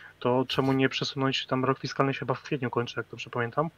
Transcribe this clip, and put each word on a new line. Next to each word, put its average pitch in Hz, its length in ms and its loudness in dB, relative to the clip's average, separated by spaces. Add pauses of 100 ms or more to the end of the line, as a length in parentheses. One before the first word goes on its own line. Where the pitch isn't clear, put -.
(200)
to 127 280 2
czemu 135 260 2
nie 135 160 4
przesunąć, - 560 0
tam 131 200 0
rok 135 140 2
fiskalny 139 340 0
się - 60 -6
chyba 127 140 -2
w - 100 -4
kwietniu 127 260 -2
kończy, 120 280 0
jak 113 140 -4
dobrze 117 180 -12
pamiętam, 120 480 -2